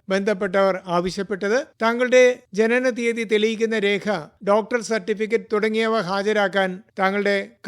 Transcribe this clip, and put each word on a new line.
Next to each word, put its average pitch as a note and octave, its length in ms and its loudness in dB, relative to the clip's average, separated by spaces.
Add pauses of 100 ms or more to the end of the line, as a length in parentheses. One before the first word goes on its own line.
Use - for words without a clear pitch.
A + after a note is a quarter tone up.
ബന്ധപ്പെട്ടവർ G3 680 0 (200)
ആവശ്യപ്പെട്ടത്. G3 640 -2 (240)
താങ്കളുടെ A#3+ 400 4 (300)
ജനന A#3 360 2
തീയതി A#3 440 -2
തെളിയിക്കുന്ന A3 460 0
രേഖ, G3+ 280 0 (420)
ഡോക്ടർ A3 320 0 (100)
സർട്ടിഫിക്കറ്റ് G#3+ 640 -4
തുടങ്ങിയവ A3 560 0
ഹാജരാക്കാൻ G3 640 0 (280)
താങ്കളുടെ G3+ 380 0 (300)